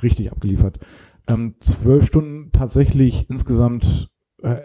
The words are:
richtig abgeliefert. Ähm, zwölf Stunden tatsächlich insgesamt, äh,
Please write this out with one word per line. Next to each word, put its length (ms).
richtig 300
abgeliefert. 480
Ähm, 320
zwölf 460
Stunden 460
tatsächlich 800
insgesamt, 800
äh, 240